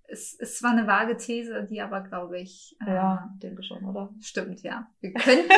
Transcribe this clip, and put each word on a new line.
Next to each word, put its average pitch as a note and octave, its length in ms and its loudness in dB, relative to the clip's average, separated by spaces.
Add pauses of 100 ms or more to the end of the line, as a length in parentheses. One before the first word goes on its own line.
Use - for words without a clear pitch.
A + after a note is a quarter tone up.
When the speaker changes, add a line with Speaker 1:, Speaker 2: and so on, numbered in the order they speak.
(100)
Speaker 1:
es, - 300 -12
es - 220 -8
war A#3+ 100 2
eine A3+ 140 4
vage A3+ 320 2
These, A#3 520 -6
die G#3 120 -6
aber, G3 180 -6
glaube F3+ 400 -10
ich, - 340 -18 (120)
äh, G3 80 0
Speaker 2:
Ja, F#3 340 0 (140)
denke - 200 -12
schon, - 220 -12
oder? G3+ 240 -6 (120)
Speaker 1:
stimmt, - 420 -8
ja. - 260 -10 (120)
Wir F#3+ 120 -10
könnten C#4 460 6